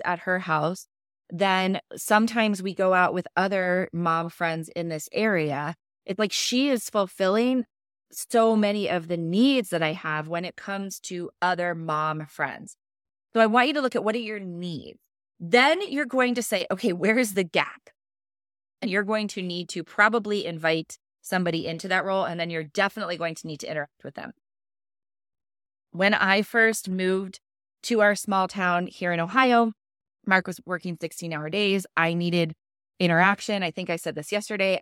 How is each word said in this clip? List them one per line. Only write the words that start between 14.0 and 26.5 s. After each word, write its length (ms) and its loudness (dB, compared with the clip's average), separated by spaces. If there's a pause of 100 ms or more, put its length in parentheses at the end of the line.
what 120 0
are 40 -2
your 200 -8
needs. 600 -10 (400)
Then 440 4
you're 240 -4
going 300 0
to 60 -4
say, 280 -2
"Okay, 240 0
where 240 2
is 160 0
the 100 2
gap?" 460 -2 (920)
And 100 -4
you're 120 0
going 260 -2
to 140 -6
need 280 -6
to 140 -6
probably 640 2
invite 500 -2 (240)
somebody 460 -2
into 220 -8
that 180 0
role. 180 0
And 160 -4
then 80 -4
you're 160 -6
definitely 540 -2
going 160 -4
to 120 -14
need 140 -10
to 100 -10
interact 340 -8
with 100 -12
them. 180 -12 (1600)
When 240 2
I 260 4
first 480 2